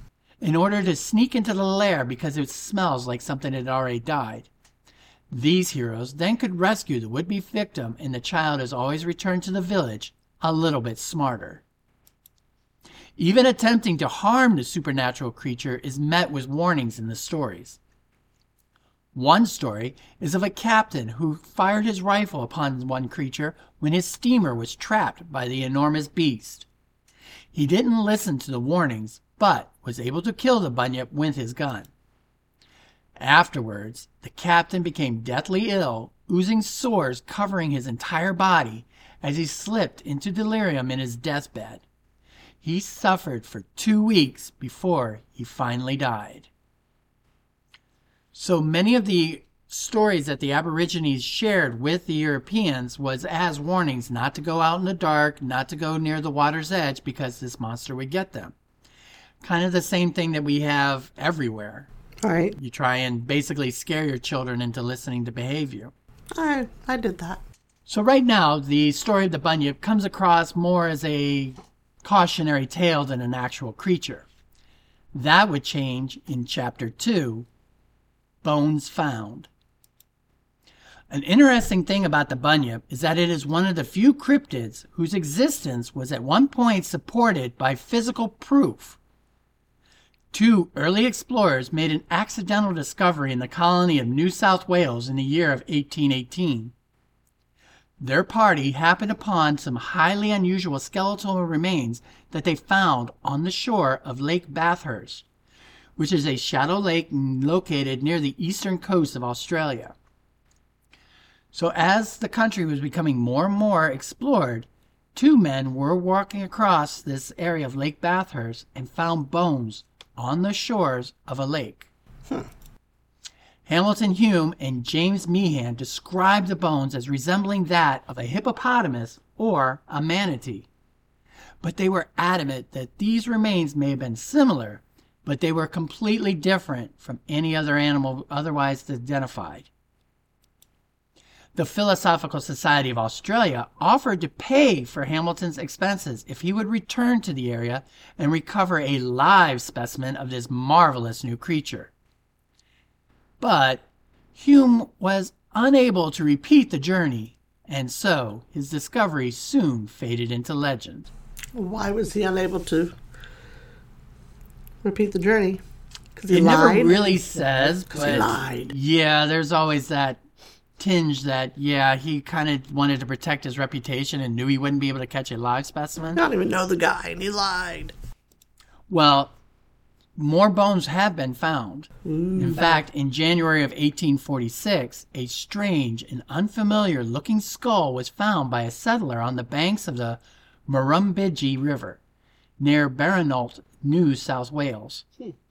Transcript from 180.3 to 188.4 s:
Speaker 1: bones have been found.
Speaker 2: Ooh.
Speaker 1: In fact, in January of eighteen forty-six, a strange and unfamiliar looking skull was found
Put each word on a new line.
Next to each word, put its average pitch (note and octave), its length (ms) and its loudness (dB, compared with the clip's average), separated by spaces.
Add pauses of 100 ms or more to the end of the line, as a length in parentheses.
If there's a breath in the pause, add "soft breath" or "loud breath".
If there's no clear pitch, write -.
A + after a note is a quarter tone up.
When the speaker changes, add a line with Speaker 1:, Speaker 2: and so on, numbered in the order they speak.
Speaker 1:
bones G3 380 2
have F#3 280 0
been C3 200 -4
found. C3 520 -4 (180)
Speaker 2:
Ooh. F3 40 -8
Speaker 1:
In F3 440 0
fact, D#3 400 2
in C#3 180 -2
January D#3+ 520 2
of C3+ 120 -2
eighteen D3 420 2
forty-six, C3+ 880 -4 (100)
a B2+ 120 -6
strange D3 760 -2
and B2+ 260 -10
unfamiliar G3+ 760 0
looking D3 360 -2
skull F#3+ 540 0
was B2 160 -6
found F3+ 420 -2